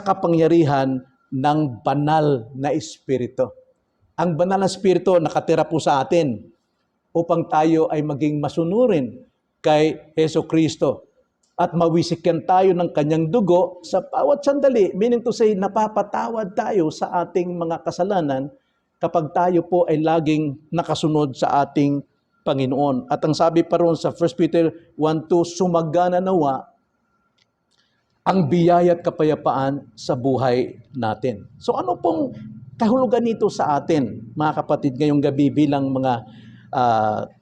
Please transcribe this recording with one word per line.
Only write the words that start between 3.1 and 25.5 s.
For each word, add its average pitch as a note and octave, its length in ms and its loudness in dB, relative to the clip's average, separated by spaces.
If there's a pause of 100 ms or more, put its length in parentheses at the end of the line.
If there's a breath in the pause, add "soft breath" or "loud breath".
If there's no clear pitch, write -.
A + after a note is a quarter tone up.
Ang E3 240 -2
banal F#3+ 240 0
na F#3+ 80 2
Espiritu F#3 480 2
nakatira D#3 480 0
po D#3+ 160 -4
sa C#3+ 240 0
atin D3+ 320 0 (720)
upang E3+ 400 -2
tayo D#3+ 400 2
ay D3+ 160 -2
maging D3 320 -2
masunurin E3 880 0 (320)
kay D#3 400 2 (160)
Heso D#3 320 0
Kristo D#3 640 0 (480)
at F3 160 -2
mawisikyan E3 720 0
tayo F#3 320 4
ng F3 160 -2
kanyang D#3 400 0
dugo F#3 480 2
sa - 240 -4
bawat C#4+ 400 0
sandali, C4 480 2
meaning A#3 320 0
to A3+ 80 0
say, G#3+ 240 2
napapatawad G#3+ 960 -4
tayo G#3+ 400 0
sa - 320 -4
ating F3+ 320 -4
mga E3 240 -4
kasalanan D3+ 720 -2 (480)
kapag E3 320 -2
tayo F3 320 2
po F3 240 0
ay D#3 80 0
laging D#3 720 0
nakasunod D#3 640 -2
sa C#3 320 0
ating C#3+ 400 0 (400)
Panginoon. C3+ 640 0
At D3 160 -2
ang D#3 80 2
sabi E3 320 2
pa E3+ 160 0
roon E3 160 2
sa D3 160 -4
First E3 240 -2
Peter E3 560 0
one D#3 320 -2
two, F3 160 2
"Sumagana E3+ 800 0